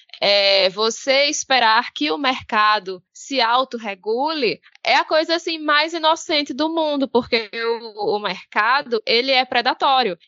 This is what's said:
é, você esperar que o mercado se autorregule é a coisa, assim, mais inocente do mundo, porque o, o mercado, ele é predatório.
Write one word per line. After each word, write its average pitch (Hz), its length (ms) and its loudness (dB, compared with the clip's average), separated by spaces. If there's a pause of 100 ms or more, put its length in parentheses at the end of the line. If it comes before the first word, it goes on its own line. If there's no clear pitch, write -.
(220)
é, 196 480 4
você 226 560 0
esperar 240 680 2
que 294 160 -4
o 311 80 -4
mercado 214 840 -2 (100)
se - 280 -4
autorregule 233 1200 -2 (220)
é 247 120 2
a 320 100 2
coisa, 330 300 2
assim, 330 240 -4
mais 302 340 0
inocente 311 600 -2
do 311 200 -2
mundo, 294 340 0
porque 233 460 -2
o, 220 640 -4
o 208 40 -2
mercado, 220 840 -2
ele 247 260 2
é 254 140 4
predatório. 254 720 0 (100)